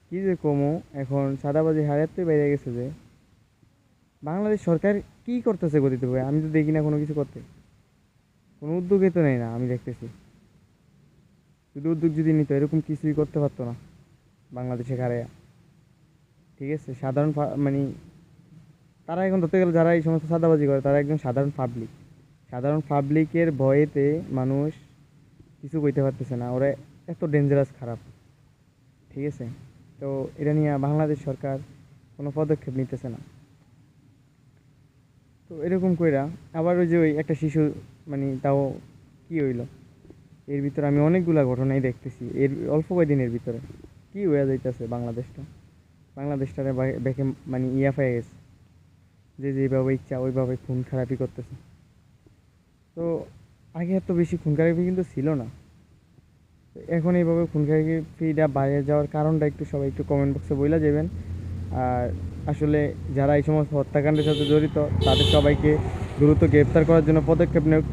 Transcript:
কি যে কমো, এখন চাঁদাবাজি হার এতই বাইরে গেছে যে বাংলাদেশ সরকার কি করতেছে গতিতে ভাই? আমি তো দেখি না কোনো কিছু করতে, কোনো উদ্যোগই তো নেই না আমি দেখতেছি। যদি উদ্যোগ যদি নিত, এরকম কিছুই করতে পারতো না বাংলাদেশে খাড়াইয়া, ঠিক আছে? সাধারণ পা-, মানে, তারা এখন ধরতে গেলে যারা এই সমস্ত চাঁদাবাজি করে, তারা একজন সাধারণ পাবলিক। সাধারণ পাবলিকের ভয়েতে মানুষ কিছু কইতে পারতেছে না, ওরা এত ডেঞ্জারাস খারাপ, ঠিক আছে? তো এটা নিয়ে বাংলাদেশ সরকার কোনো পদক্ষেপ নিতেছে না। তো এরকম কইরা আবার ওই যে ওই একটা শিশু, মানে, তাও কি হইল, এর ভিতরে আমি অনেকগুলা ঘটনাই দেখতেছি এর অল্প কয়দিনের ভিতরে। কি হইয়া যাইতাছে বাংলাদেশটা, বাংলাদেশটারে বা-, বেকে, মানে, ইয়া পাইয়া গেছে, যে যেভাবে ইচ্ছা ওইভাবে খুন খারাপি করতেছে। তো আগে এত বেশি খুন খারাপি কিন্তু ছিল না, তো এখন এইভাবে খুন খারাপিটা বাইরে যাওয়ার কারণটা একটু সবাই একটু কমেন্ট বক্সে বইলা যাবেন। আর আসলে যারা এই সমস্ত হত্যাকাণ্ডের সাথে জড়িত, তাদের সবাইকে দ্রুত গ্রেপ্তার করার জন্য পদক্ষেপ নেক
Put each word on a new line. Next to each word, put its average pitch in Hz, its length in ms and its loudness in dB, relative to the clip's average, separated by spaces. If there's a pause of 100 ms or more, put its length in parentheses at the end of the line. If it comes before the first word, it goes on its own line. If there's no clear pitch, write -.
কি 175 100 -8 (100)
যে 190 160 2
কমো, 143 280 2 (300)
এখন 139 240 -2 (180)
চাঁদাবাজি 156 460 2
হার 147 160 0
এতই 180 240 -4
বাইরে 151 240 4
গেছে 139 160 -4 (100)
যে 123 80 -6 (1400)
বাংলাদেশ 202 460 -2
সরকার 175 260 2 (300)
কি 240 100 -4 (120)
করতেছে 170 380 0
গতিতে 131 280 0
ভাই? 131 160 0
আমি 147 160 0
তো 156 120 -4
দেখি 156 200 2
না 156 100 2
কোনো 151 160 0
কিছু 151 180 -4
করতে, 135 180 -8 (1200)
কোনো 151 200 -8
উদ্যোগই 185 360 4
তো 175 100 4
নেই 131 160 4
না 117 140 -4
আমি 123 160 -2
দেখতেছি। 123 340 -8 (1700)
যদি 143 180 -8
উদ্যোগ 160 240 0
যদি 160 200 2
নিত, 147 200 0
এরকম 147 200 0 (100)
কিছুই 151 320 -2
করতে 151 220 -2
পারতো 135 260 -2
না 117 60 -8 (840)
বাংলাদেশে 123 440 -6
খাড়াইয়া, 120 280 -4 (1300)
ঠিক 139 200 -8
আছে? 147 140 -12 (120)
সাধারণ 139 340 0
পা-, 147 200 -2 (100)
মানে, 139 140 0 (1300)
তারা 170 200 -4
এখন 190 140 0
ধরতে 165 180 0
গেলে 180 180 2
যারা 165 200 4
এই 160 80 0
সমস্ত 160 260 0
চাঁদাবাজি 165 360 4
করে, 139 180 2
তারা 139 160 4
একজন 147 220 -2
সাধারণ 135 340 -2
পাবলিক। 120 320 -6 (600)
সাধারণ 139 300 -2 (100)
পাবলিকের 151 580 2 (140)
ভয়েতে 143 440 2 (320)
মানুষ 135 320 -2 (920)
কিছু 147 220 -8
কইতে 143 240 0
পারতেছে 131 340 -6
না, 120 60 -6 (100)
ওরা 135 120 2 (440)
এত - 80 -14 (120)
ডেঞ্জারাস 143 460 2
খারাপ, 117 220 -10 (1080)
ঠিক 139 200 -8
আছে? 139 140 -10 (560)
তো 139 80 -8 (320)
এটা 147 180 0
নিয়ে 151 140 2 (140)
বাংলাদেশ 151 320 0 (100)
সরকার 135 280 -6 (600)
কোনো 143 200 -8
পদক্ষেপ 151 440 -2
নিতেছে 127 340 -6
না। - 60 -14 (2250)
তো - 60 -18 (140)
এরকম 185 240 0 (100)
কইরা 147 220 2 (360)
আবার 170 240 2
ওই 175 100 2
যে 170 100 4
ওই 156 80 4 (100)
একটা 156 220 -2
শিশু, 156 180 0 (500)
মানে, 139 160 -4 (180)
তাও 139 160 2 (680)
কি 170 180 -6
হইল, 127 160 -2 (920)
এর 143 120 -2
ভিতরে 143 260 -2
আমি 143 180 4
অনেকগুলা 170 420 4
ঘটনাই 135 380 0
দেখতেছি 123 360 -8 (180)
এর 139 80 4 (260)
অল্প 160 200 -2
কয়দিনের 143 380 2
ভিতরে। 117 240 -6 (520)
কি 196 180 -12
হইয়া 143 220 2
যাইতাছে 127 320 -4 (120)
বাংলাদেশটা, 120 480 -8 (760)
বাংলাদেশটারে 135 600 -4
বা-, 131 260 -2
বেকে, 135 180 -2 (300)
মানে, 127 140 -2 (120)
ইয়া 135 180 2
পাইয়া 135 200 0
গেছে, 117 180 -8 (1080)
যে 139 140 -4
যেভাবে 135 420 2
ইচ্ছা - 260 -10
ওইভাবে 127 300 -2 (100)
খুন 127 140 -4 (100)
খারাপি 131 340 -4
করতেছে। - 320 -8 (1400)
তো 170 80 -6 (720)
আগে 175 220 -4
এত - 80 -6 (120)
বেশি 170 220 0
খুন 151 160 0
খারাপি 165 300 2
কিন্তু 185 140 0 (100)
ছিল 135 140 -4 (140)
না, 113 60 -8 (1300)
তো - 60 -20 (180)
এখন 170 240 2
এইভাবে 165 300 2
খুন 151 180 0
খারাপিটা 156 800 0 (100)
বাইরে 139 220 2 (100)
যাওয়ার 147 280 2
কারণটা 151 340 2
একটু 147 220 -8
সবাই 139 200 -2
একটু 147 180 -4
কমেন্ট 139 240 2
বক্সে 143 260 -4
বইলা 151 240 2
যাবেন। 151 220 2 (800)
আর 123 200 0 (480)
আসলে 147 280 2 (360)
যারা 139 220 4
এই 143 100 2
সমস্ত 151 300 2
হত্যাকাণ্ডের 147 500 2
সাথে 147 240 2
জড়িত, 151 240 4 (300)
তাদের 131 280 4
সবাইকে 147 360 4 (480)
দ্রুত 147 240 6 (100)
গ্রেপ্তার 147 360 6
করার 165 200 6
জন্য 160 120 6 (100)
পদক্ষেপ 165 400 2
নেক 156 120 4 (100)